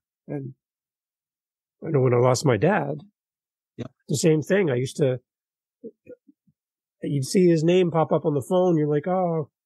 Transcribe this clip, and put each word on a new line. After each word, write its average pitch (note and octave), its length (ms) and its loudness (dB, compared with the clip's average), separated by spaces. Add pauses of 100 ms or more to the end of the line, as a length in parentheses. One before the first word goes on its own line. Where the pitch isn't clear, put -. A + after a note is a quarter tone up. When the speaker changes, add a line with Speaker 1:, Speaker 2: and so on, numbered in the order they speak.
(280)
Speaker 1:
And C3+ 260 -10 (1300)
I D#3+ 40 -6
know C#3 100 2
when B2+ 120 2
I A#2+ 60 2
lost B2+ 260 2
my A#2+ 140 2
dad, D3 420 0 (800)
Speaker 2:
Yeah. - 80 -10 (220)
Speaker 1:
the D#3 80 -2
same D#3 260 2
thing. F#3+ 260 0
I C3 60 0
used B2+ 240 -4
to, C3 220 0 (1800)
you'd C#3+ 220 -4
see F#3 240 2
his D#3+ 160 2
name F3+ 260 2
pop D#3+ 220 0
up D#3 140 0
on D3+ 80 0
the C3+ 80 -2
phone. F3+ 340 0
You're D3+ 100 0
like, D3 200 -2
"Oh, F3 420 -2 (180)